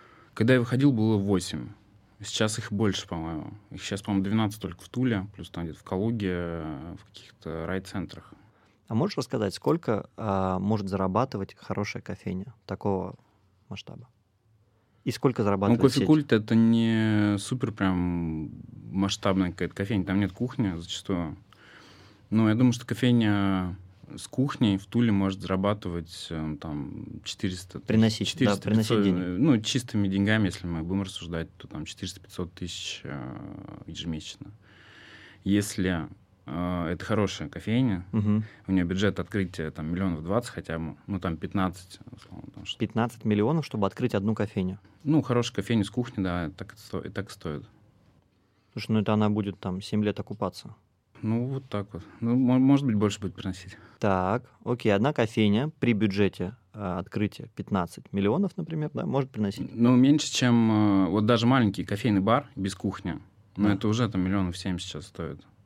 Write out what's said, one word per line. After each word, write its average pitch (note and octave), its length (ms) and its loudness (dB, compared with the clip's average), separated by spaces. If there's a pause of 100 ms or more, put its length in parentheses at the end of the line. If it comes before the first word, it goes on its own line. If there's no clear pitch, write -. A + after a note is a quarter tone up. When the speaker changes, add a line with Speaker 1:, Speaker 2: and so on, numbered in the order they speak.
(340)
Speaker 1:
Когда A2+ 180 4
я B2+ 80 8
выходил, C3 320 4
было A2 240 4
восемь. F#2 520 0 (520)
Сейчас G#2+ 380 -2
их - 140 -8
больше, G#2 360 0
по-моему. D#2+ 460 -8 (160)
Их F2 120 -14
сейчас, G2 200 -6
по-моему, G2 220 0
двенадцать G#2+ 360 0
только F2 220 -10
в - 60 -20
Туле, A#2 380 -2 (100)
плюс - 140 -16
там E2+ 140 -8
где-то D#2+ 140 -10
в - 60 -20
Калуге, G#2 480 -2
э, E2+ 680 -6
в - 60 -20
каких-то - 580 -12
райцентрах. F#2 680 -8 (560)
Speaker 2:
А G2+ 60 -4
можешь D#3+ 220 0
рассказать, A2 380 -2
сколько, C#3 640 -2
а, F#2+ 420 0
может G2+ 300 0
зарабатывать F#2+ 640 -2
хорошая - 480 -6
кофейня F#2 500 -8 (140)
такого F#2+ 480 -4 (540)
масштаба? - 400 -16 (960)
И B2+ 80 -2
сколько B2 300 0
Speaker 1:
Ну, - 20 2
Speaker 2:
зарабатывает G2+ 360 4
Speaker 1:
Кофе C3+ 200 6
Speaker 2:
сеть? G2 60 4
Speaker 1:
Культ — D#3 280 4
это A2 220 2
не A2 840 4
супер A#2+ 320 -4
прям F2 800 0 (400)
масштабная F#2+ 640 0
какая-то F2 240 -6
кофейня, G2 280 0
там F#2+ 140 0
нет F#2+ 140 2
кухни A#2+ 440 -2
зачастую. E2+ 600 -6 (920)
Но A2 180 4
я G#2+ 80 4
думаю, B2 160 6
что A2+ 120 -6
кофейня G2+ 920 2 (400)
с - 100 -14
кухней A#2+ 520 2
в - 80 -10
Туле A#2 260 2
может G2 300 0
зарабатывать, F#2+ 880 -2
э, D#2 320 -4
там, C#2+ 640 -8
четыреста - 540 -8
тысяч, - 80 -12
Speaker 2:
Приносить, A2 420 4
да, - 40 -4
Speaker 1:
четыреста, G2+ 300 2
Speaker 2:
приносить G#2+ 260 2
Speaker 1:
пятьсот, A2 160 4
Speaker 2:
денег. F2+ 180 4
Speaker 1:
э, F2+ 160 -4
ну, B2 220 4
чистыми G#2 480 -2
деньгами, G2+ 380 2
если F2 200 -4
мы E2 160 -4
будем F#2 200 -2
рассуждать, E2+ 560 -8
то - 100 -18
там - 160 -10
четыреста, - 360 -10
пятьсот F2 340 -10
тысяч, - 500 -10
э, B1+ 320 -10 (500)
ежемесячно. D#2+ 600 -10 (1000)
Если, F#2 640 0 (380)
э, F2 440 -4
это F2+ 140 -6
хорошая G2 460 -2
кофейня, G#2+ 600 0
Speaker 2:
Мгм. G#2+ 320 2 (220)
Speaker 1:
у F#2+ 60 0
нее F2+ 140 4
бюджет F#2+ 340 0
открытия, F2 500 -4
там, D#2 220 -8
миллионов F2 320 -2
двадцать G#2+ 300 -2
хотя E2 240 -8
бы, D#2+ 180 -8 (100)
ну, G2 140 -4
там, E2+ 160 -2
пятнадцать, F#2 640 -4 (120)
условно, - 440 -18
там, - 100 -16
что- - 140 -12
Speaker 2:
Пятнадцать A2+ 480 -2
миллионов, A2 400 2
чтобы G2+ 200 -2
открыть A#2 280 -2
одну G#2+ 200 0
кофейню? G2 440 -2 (260)
Speaker 1:
Ну, D3+ 160 4
хорошая A#2+ 360 0
кофейня G#2 280 2
с G2+ 60 -4
кухней, A#2+ 340 -4
да, F2 320 -2
так G2+ 160 -14
и - 60 -20
сто-, - 220 -8
и - 100 -10
так G2 180 -6
и - 40 -18
стоит. D2+ 320 -8 (1080)
Speaker 2:
Слушай, A2+ 200 -6
ну A2 80 4
это G#2 120 2
она G#2+ 160 4
будет G#2 320 -2
там F#2 220 -6
семь G#2+ 200 -2
лет G#2 160 0
окупаться. - 560 -8 (460)
Speaker 1:
Ну, A#2 260 -2
вот C3+ 220 -8
так G2+ 240 -6
вот. F2 120 -12 (160)
Ну, A#2 160 2
мо-, B2+ 240 4
может C#3 260 6
быть, A2+ 80 2
больше G#2 260 2
будет F#2+ 140 -6
приносить. - 420 -10 (220)
Speaker 2:
Так, G2 460 2 (200)
окей, A#2+ 300 2
одна A#2 180 4
кофейня A2 560 2 (120)
при A#2+ 120 4
бюджете, G2+ 640 0 (200)
э, A2 40 -14 (200)
открытия G2+ 580 -4
пятнадцать - 560 -4
миллионов, A#2 440 2
например, D#3 380 -6
да, - 100 -4
может C3+ 260 0
приносить? G#2+ 440 -4
Speaker 1:
Ну, A#2+ 220 6
меньше, C#3+ 360 6
чем... A#2 380 4
э, G2+ 380 6
вот G#2 180 2
даже A#2 220 4
маленький A2 360 4
кофейный G2+ 360 0
бар A2+ 340 2
без F#2+ 220 -4
кухни, F2+ 420 -6 (380)
ну, G2 100 2
Speaker 2:
Да. G2 80 4
Speaker 1:
это G#2 140 -2
уже A2 200 2
там F#2 120 -2
миллионов F#2 360 0
семь F#2 220 -4
сейчас - 280 -10
стоит. D2+ 340 -10 (260)